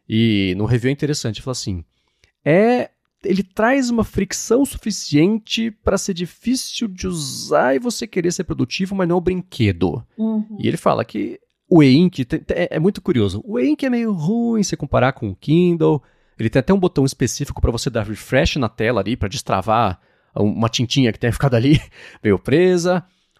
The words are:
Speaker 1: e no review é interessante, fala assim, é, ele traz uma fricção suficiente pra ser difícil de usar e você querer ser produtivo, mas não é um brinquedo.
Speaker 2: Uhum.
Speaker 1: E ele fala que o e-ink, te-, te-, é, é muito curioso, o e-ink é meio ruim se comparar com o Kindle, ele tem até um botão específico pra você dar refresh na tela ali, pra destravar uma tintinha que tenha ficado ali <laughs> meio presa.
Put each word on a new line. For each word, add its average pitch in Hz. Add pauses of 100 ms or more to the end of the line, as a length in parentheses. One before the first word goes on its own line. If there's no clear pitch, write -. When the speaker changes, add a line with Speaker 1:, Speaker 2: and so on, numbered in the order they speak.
Speaker 1:
e 107
no 104
review 120
é -
interessante, 139
fala 131
assim, 92 (580)
é, 226 (340)
ele 196
traz 247
uma 233
fricção 220
suficiente 214
pra 196
ser 196
difícil 226
de 185
usar 151
e 262
você 240
querer 175
ser 180
produtivo, 165
mas 190
não 170
é 185
um 175
brinquedo. 113 (120)
Speaker 2:
Uhum. 220
Speaker 1:
E 202
ele 120
fala 113
que - (300)
o 170
e-ink, 143
te-, -
te-, -
é, 175
é -
muito 190
curioso, 107
o 226
e-ink 277
é 262
meio 233
ruim 220
se 190
comparar 127
com 107
o 92
Kindle, 160 (340)
ele 113
tem -
até 156
um 196
botão 165
específico -
pra 127
você 117
dar 110
refresh 127
na 127
tela 113
ali, 101
pra 113
destravar 107 (340)
uma 107
tintinha 123
que -
tenha 120
ficado 127
ali 127 (220)
<laughs> -
meio 101
presa. 180 (340)